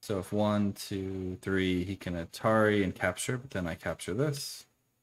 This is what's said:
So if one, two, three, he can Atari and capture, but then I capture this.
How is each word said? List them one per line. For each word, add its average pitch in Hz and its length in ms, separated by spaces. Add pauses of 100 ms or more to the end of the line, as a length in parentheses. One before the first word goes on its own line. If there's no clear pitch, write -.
So 101 160
if 92 120
one, 104 440
two, 95 680
three, 95 440
he 95 120
can 87 180
Atari 104 680
and 92 100
capture, 98 440
but 127 140
then 92 140
I 82 80
capture - 380
this. 139 540 (360)